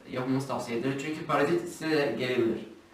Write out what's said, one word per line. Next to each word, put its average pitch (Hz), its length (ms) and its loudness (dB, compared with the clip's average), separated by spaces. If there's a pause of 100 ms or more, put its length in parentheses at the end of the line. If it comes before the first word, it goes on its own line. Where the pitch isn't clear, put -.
(100)
Yapılması 131 380 0
tavsiye 117 300 -2
edilir 135 280 0
çünkü - 200 -4
parazit 160 420 2
size 156 220 -4
de 139 280 2
gelebilir. 120 400 2 (360)